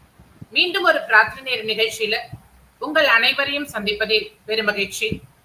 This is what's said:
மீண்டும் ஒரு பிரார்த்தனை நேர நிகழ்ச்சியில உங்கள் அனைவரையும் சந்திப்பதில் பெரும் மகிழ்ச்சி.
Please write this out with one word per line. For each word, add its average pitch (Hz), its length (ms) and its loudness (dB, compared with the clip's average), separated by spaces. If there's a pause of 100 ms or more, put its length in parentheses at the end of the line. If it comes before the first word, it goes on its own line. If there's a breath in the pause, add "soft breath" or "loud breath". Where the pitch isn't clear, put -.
(500)
மீண்டும் 359 340 0
ஒரு 311 180 4
பிரார்த்தனை 226 400 2
நேர 247 200 -4
நிகழ்ச்சியில 220 540 0 (640)
உங்கள் 302 280 -2
அனைவரையும் 269 600 2
சந்திப்பதில் 208 720 -2 (100)
பெரும் 214 200 -2
மகிழ்ச்சி. 208 560 -4 (220)